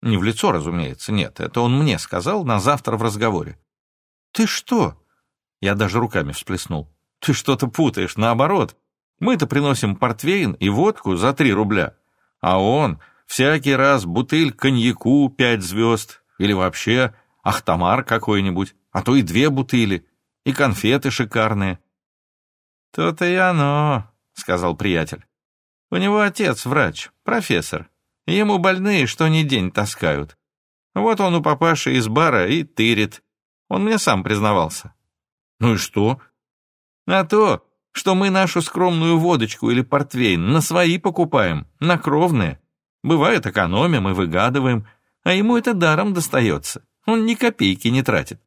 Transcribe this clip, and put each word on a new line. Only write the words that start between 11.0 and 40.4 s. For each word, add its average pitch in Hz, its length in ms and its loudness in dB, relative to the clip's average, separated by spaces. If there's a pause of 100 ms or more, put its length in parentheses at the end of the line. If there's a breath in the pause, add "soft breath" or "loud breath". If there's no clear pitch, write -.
за 110 180 0
три 135 180 2
рубля, 98 440 -2 (440)
а 92 220 2
он 110 380 0 (260 soft breath)
всякий 139 500 0
раз 135 300 2
бутыль 127 480 0
коньяку 127 760 2
пять 120 340 2
звёзд 107 580 -2 (160)
или 101 160 2
вообще 104 600 0 (280 soft breath)
ахтамар 92 600 0
какой-нибудь, 98 720 -2 (160)
а 95 100 -4
то 123 140 2
и 139 80 4
две 101 260 0
бутыли, 120 580 -2 (380)
и 135 80 -2
конфеты 131 560 0
шикарные». 107 680 -2 (1120)
«То-то 165 320 -2
и 175 100 0
оно», 151 720 0 (240)
сказал 87 420 -2
приятель. 82 500 -4 (640)
«У 180 80 -4
него 202 240 0
отец 196 440 -2
врач, 123 440 -2 (140)
профессор, 110 680 -4 (360)
и 165 100 -2
ему 208 240 0
больные 185 480 0
что 160 200 0
ни 160 140 4
день 123 300 0
таскают. 78 680 -4 (560)
Вот 208 260 0
он 185 160 0
у 165 60 0
папаши 151 540 0
из 117 120 0
бара 117 400 2
и 151 160 0
тырит. 110 600 0 (460)
Он 190 140 -2
мне 220 140 0
сам 101 260 0
признавался». 101 720 -2 (640)
«Ну 117 140 2
и 101 40 0
что?» 107 440 -2 (840 soft breath)
«А 185 160 2
то, 190 420 2 (280)
что 190 220 0
мы 196 140 2
нашу 190 320 0
скромную 170 560 2
водочку 123 540 0
или 123 100 2
портвейн 120 680 0